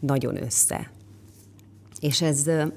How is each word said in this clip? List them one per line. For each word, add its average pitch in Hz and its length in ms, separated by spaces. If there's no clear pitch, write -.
nagyon 135 420
össze. - 480
És 151 220
ez, 147 240
ö, 160 180